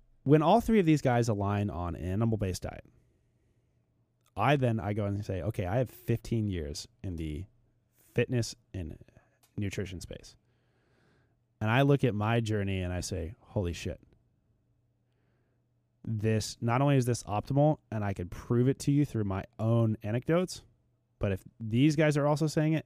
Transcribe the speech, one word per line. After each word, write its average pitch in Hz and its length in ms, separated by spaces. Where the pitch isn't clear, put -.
when 151 180
all 185 200
three 226 180
of 180 80
these 151 140
guys 120 280
align 101 400
on 85 260
an - 80
animal-based 101 600
diet, - 200
I 123 200
then, 120 240
I 101 140
go 104 120
and 101 180
say, 95 200
"Okay, 101 240
I 98 100
have 131 140
fifteen 113 560
years 80 400
in 92 140
the 78 280
fitness 120 400
and 85 240
nutrition 101 460
space." - 340
And 107 80
I 127 140
look 143 200
at 113 120
my 110 240
journey 101 420
and 90 100
I 90 100
say, 85 400
Holy 87 320
shit. - 260
This, 110 560
not 120 200
only 143 160
is 123 80
this 120 180
optimal, 139 540
and 110 120
I 101 100
could 90 160
prove 123 380
it 135 120
to - 120
you 143 140
through 110 180
my 98 220
own 113 460
anecdotes, 156 600
but 104 80
if 92 100
these 120 380
guys 151 220
are 143 100
also 151 200
saying 156 260
it 151 120